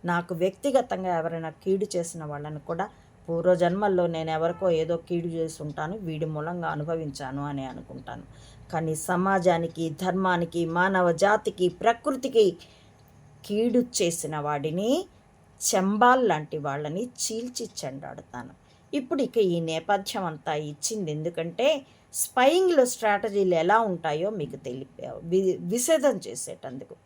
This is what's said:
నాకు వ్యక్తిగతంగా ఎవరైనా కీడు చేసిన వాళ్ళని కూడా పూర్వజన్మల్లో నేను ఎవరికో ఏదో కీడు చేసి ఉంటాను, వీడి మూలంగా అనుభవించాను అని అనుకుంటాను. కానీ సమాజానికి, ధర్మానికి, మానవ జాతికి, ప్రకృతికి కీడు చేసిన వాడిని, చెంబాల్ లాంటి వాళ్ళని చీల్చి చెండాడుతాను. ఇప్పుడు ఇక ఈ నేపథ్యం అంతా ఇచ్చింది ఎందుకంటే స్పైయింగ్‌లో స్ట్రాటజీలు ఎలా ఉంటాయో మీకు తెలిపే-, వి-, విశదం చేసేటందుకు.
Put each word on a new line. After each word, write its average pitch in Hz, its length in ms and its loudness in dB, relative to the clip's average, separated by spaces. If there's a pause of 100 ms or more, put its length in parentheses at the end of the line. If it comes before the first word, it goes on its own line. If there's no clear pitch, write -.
నాకు 175 300 -2
వ్యక్తిగతంగా 185 840 0
ఎవరైనా 165 320 -4
కీడు 190 360 -2 (100)
చేసిన 165 280 -6
వాళ్ళని 147 360 -8
కూడా 180 300 -6 (380)
పూర్వజన్మల్లో 180 800 4
నేను 160 240 -2
ఎవరికో 170 400 2
ఏదో 160 260 2
కీడు 170 300 -4
చేసి 160 360 -4
ఉంటాను, 156 340 -6
వీడి 160 300 -4
మూలంగా 160 420 -4
అనుభవించాను 147 760 -4
అని 139 220 -6
అనుకుంటాను. 123 560 -14 (500)
కానీ 160 240 -2
సమాజానికి, 170 1040 2
ధర్మానికి, 175 680 0
మానవ 180 460 2
జాతికి, 190 560 2
ప్రకృతికి 226 880 2 (880)
కీడు 233 580 2
చేసిన 160 360 -2
వాడిని, 156 680 0 (680)
చెంబాల్ 214 540 4
లాంటి 156 300 -2
వాళ్ళని 147 460 -4
చీల్చి 233 640 -8 (160)
చెండాడుతాను. 131 680 -12 (440)
ఇప్పుడు 277 280 -2
ఇక - 160 -2
ఈ 175 220 4
నేపథ్యం 185 640 -2
అంతా 156 300 -6
ఇచ్చింది 156 560 -6
ఎందుకంటే 170 760 -2 (280)
స్పైయింగ్‌లో 320 720 4
స్ట్రాటజీలు 202 680 2
ఎలా 180 260 4
ఉంటాయో 170 500 -2
మీకు 151 260 -6
తెలిపే-, 131 560 -10 (100)
వి-, 185 380 2
విశదం 247 680 2
చేసేటందుకు. - 800 -12